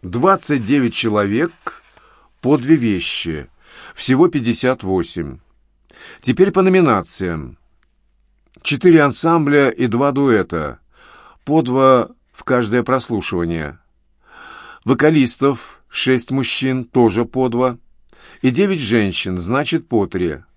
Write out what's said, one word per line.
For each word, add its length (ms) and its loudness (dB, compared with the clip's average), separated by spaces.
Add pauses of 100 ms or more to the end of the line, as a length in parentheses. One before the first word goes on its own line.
Двадцать 600 0
девять 300 0
человек 880 -2 (600)
по 160 2
две 180 2
вещи, 760 -4 (460)
всего 320 2
пятьдесят 560 -2
восемь. 560 -4 (840)
Теперь 300 2
по 100 2
номинациям. 960 0 (1040)
Четыре 400 4
ансамбля 680 2
и 180 -2
два 240 0
дуэта, 680 0 (640)
по 200 0
два 480 2 (200)
в 120 -20
каждое 400 0
прослушивание. 960 -4 (1040)
Вокалистов 1040 0
шесть 400 -2
мужчин, 560 -4
тоже 400 2
по 240 -2
два. 300 -2 (640)
И 80 2
девять 300 0
женщин, 580 -2
значит, 480 -4
по 180 0
три. 380 -6 (140)